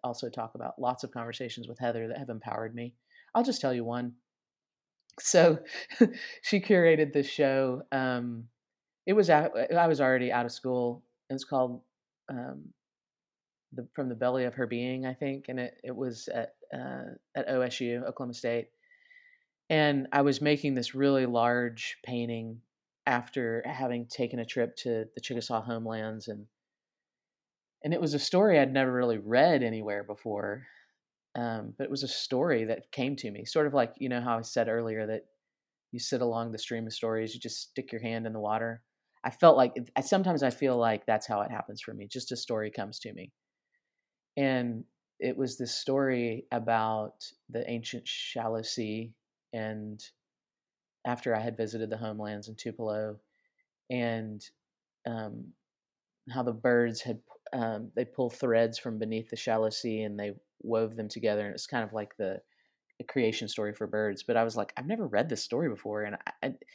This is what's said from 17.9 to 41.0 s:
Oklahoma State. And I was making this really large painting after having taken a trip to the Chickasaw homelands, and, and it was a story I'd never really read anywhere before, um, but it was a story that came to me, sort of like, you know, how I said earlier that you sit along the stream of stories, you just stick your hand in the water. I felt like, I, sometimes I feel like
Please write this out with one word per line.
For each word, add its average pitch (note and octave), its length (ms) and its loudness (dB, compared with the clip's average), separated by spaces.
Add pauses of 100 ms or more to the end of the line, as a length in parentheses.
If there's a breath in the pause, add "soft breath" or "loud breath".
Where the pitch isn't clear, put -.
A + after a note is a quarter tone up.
Oklahoma B2 280 -8
State. A#2 360 -2 (1000 soft breath)
And D3 420 4
I C#3+ 100 6
was C#3 200 4
making D3 340 2
this B2 200 -4
really C3+ 300 4
large A#2+ 800 2
painting A#2 580 -4 (440)
after A#2+ 600 0
having B2 420 -4
taken A#2+ 320 -4
a A2+ 60 -4
trip A#2+ 320 -2
to A2+ 280 -2 (100)
the A#2+ 60 -12
Chickasaw A#2 400 -4
homelands, A2 680 -6
and, G#2+ 200 -10 (1400)
and D3+ 100 2
it E3+ 80 2
was D3+ 120 0
a D3 60 2
story F3+ 400 6
I'd C3 140 4
never C3+ 180 4
really B2 260 2
read B2+ 460 6
anywhere G#2+ 400 -2
before, G#2 640 -6 (680 loud breath)
um, A2+ 420 -4
but C3+ 80 -4
it - 60 -6
was C3+ 120 -4
a C3 40 -4
story B2+ 580 0
that - 260 -6
came C#3 260 -2
to A2 140 -8
me, G2+ 140 -12
sort D3+ 220 2
of C3+ 60 -2
like, B2 260 4
you C3 100 -4
know, B2 120 -2
how A#2+ 180 0
I - 20 -6
said A#2 280 0
earlier A2 380 -2
that A2 200 -6 (640)
you A#2+ 80 -8
sit A#2+ 220 -2
along A#2 300 0
the A2 80 -8
stream A2+ 280 -6
of A2 60 -10
stories, A2+ 400 -2
you A#2+ 80 -12
just - 200 -8
stick - 300 -10
your A2+ 100 -8
hand A2+ 260 -4
in A2 60 -6
the A2 60 -6
water. A2 440 -2 (400)
I B2 80 -2
felt D#3+ 260 10
like, B2 180 6 (200)
I, - 60 0
sometimes F#3 420 2
I B2+ 80 4
feel B2+ 260 2
like A2+ 280 2